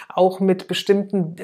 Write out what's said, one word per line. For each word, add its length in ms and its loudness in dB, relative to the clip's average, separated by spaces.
auch 320 0
mit 280 0
bestimmten 760 -2